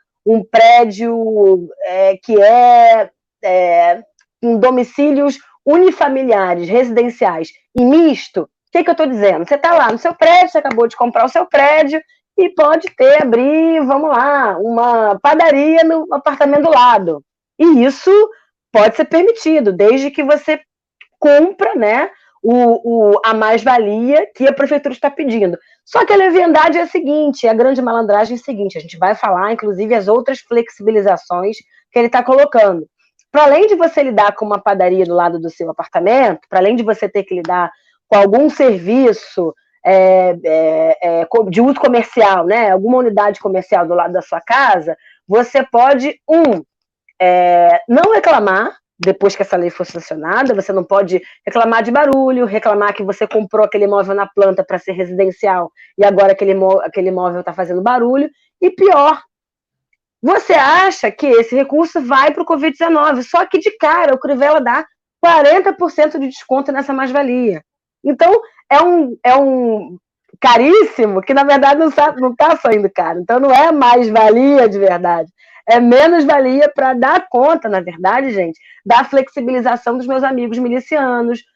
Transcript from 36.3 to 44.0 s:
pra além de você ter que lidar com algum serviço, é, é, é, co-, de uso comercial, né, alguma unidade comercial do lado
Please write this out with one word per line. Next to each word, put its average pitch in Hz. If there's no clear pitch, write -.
pra 185
além 196
de 233
você 214
ter 196
que 190
lidar 175
com -
algum 202
serviço, 214
é, 185
é, 160
é, 170
co-, 220
de 180
uso 269
comercial, 226
né, 208
alguma 202
unidade 208
comercial 185
do 170
lado 175